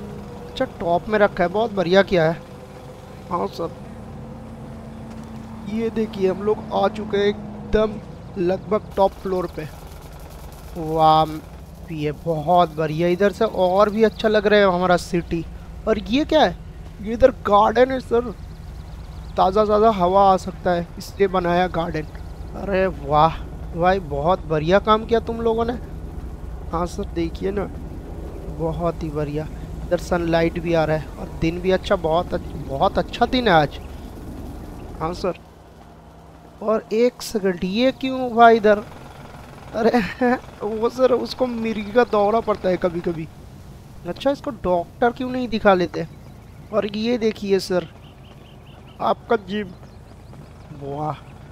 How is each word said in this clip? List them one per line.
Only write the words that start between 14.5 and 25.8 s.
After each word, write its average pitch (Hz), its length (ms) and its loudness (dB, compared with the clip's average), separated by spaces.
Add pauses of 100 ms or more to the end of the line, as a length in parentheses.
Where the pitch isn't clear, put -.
है 202 80 8
हमारा 180 300 4
city। 170 460 -2 (440)
और 220 120 2
ये 226 260 0
क्या 311 160 4
है? 180 140 4 (460)
ये 214 120 -6
इधर 247 180 6 (160)
garden 220 440 6
है 262 80 -2
sir, 233 320 0 (1080)
ताज़ा 196 280 4
ताज़ा 214 260 6
हवा 190 320 4 (100)
आ - 40 6
सकता 185 340 -2
है, 170 160 0 (100)
इसलिए 196 300 0
बनाया 180 400 2
garden। 165 400 -4 (540)
अरे 190 260 2
वाह 151 500 2 (380)
भाई, 180 240 4
बहुत 156 460 0
बढ़िया 160 340 4
काम 214 260 4
किया 226 140 2
तुम 226 220 -4
लोगों 226 240 2
ने। 240 80 -2 (1000)